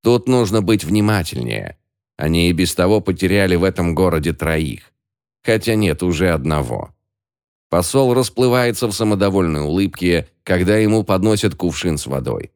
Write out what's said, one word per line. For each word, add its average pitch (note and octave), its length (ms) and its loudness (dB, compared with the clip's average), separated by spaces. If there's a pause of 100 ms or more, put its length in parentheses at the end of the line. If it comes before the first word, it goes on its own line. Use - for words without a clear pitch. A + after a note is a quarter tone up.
Тут A#2 240 2
нужно A2 340 2
быть G2+ 220 2
внимательнее. E2 960 -2 (360)
Они E2+ 320 0
и F2 60 2
без E2+ 220 -2
того F#2+ 260 2
потеряли F#2 540 0
в E2+ 80 0
этом F2 320 0
городе D#2+ 380 0
троих. D#2 580 -4 (520)
Хотя A2+ 320 0
нет, F#2 280 0
уже F2+ 260 0
одного. C#2 640 -4 (800)
Посол B2 440 2
расплывается B2 760 0
в G#2 40 -2
самодовольной G2 720 0
улыбке, F2 680 0 (140)
когда F#2 340 2
ему A2 260 2
подносят G2+ 520 0
кувшин E2+ 420 -4
с - 80 -8
водой. B1 500 -6